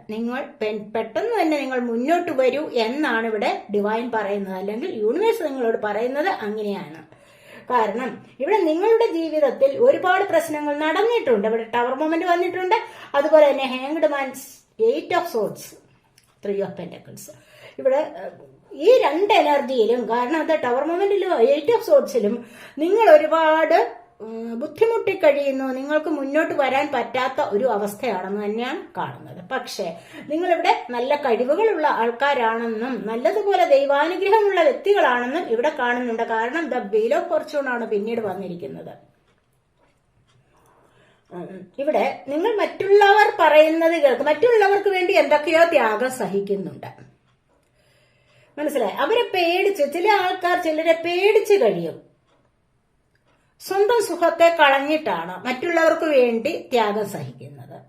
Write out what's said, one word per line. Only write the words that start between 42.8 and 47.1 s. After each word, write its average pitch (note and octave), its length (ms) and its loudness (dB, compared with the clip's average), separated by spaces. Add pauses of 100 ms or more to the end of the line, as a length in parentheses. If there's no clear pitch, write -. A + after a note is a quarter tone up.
പറയുന്നത് D#4+ 640 4
കേൾക്കും, C4 240 4
മറ്റുള്ളവർക്ക് G4+ 640 2
വേണ്ടി F#4 240 0
എന്തൊക്കെയോ D4+ 580 4
ത്യാഗം B3 400 0
സഹിക്കുന്നുണ്ട്. F#3+ 800 -6 (1700)